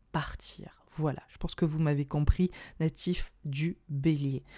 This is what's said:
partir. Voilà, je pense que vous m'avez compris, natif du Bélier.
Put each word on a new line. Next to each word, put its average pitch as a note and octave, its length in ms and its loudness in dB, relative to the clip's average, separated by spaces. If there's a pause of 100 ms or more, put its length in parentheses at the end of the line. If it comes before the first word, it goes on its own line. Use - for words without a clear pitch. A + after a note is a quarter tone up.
(140)
partir. - 720 -8 (100)
Voilà, D3+ 320 0
je - 100 -20
pense - 180 -4
que F3 100 2
vous D#3 140 0
m'avez D3 260 2
compris, D3 440 4 (300)
natif - 540 -2 (100)
du D3+ 340 -2 (120)
Bélier. C#3+ 540 0 (140)